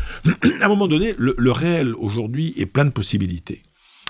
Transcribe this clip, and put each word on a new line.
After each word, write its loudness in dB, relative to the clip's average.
<clears throat> 2
à 2
un 6
moment 4
donné, 2
le, 0
le 4
réel 0
aujourd'hui -4
est -2
plein 2
de 2
possibilités. -4